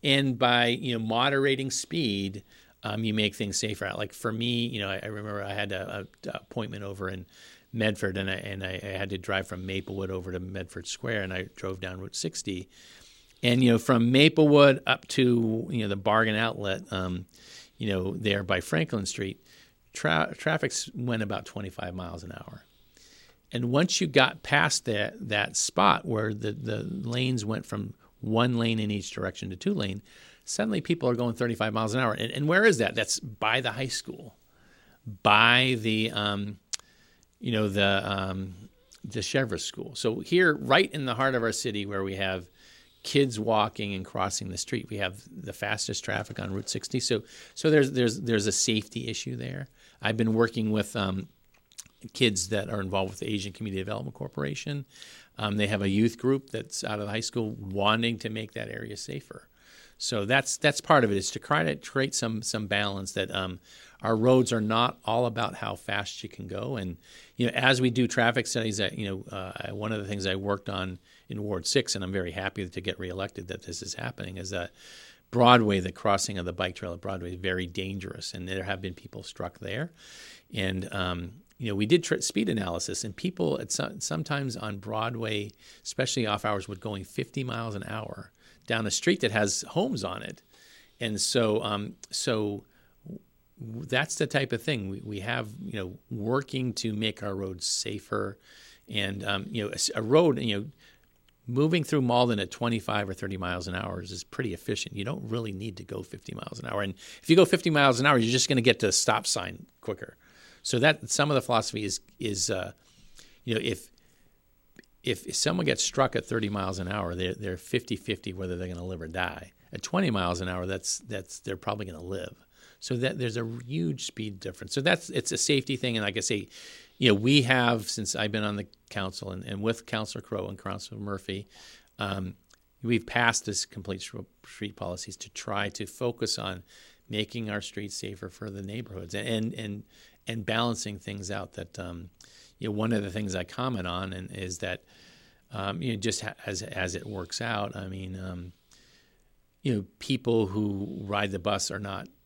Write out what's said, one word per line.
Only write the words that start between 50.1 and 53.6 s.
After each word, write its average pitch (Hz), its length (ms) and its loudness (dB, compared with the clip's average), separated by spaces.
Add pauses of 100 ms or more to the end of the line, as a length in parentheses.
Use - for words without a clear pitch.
been 113 180 4
working 113 360 2
with, 107 240 0
um, 95 340 -2 (840)
kids 98 380 2
that 101 200 -2
are 107 100 -2
involved 95 300 0
with 98 100 -12
the 117 80 -4
Asian 101 240 -4
Community 95 300 -6